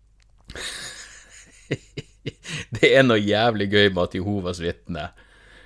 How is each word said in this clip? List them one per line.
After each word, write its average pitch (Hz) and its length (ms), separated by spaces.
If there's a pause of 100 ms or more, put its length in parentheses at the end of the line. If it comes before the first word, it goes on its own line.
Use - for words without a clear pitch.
(2750)
Det 123 240
er 135 80
noe 117 160
jævlig 104 540
gøy 104 180
med 90 140
at - 100
Jehovas 92 460
vitne 85 500 (560)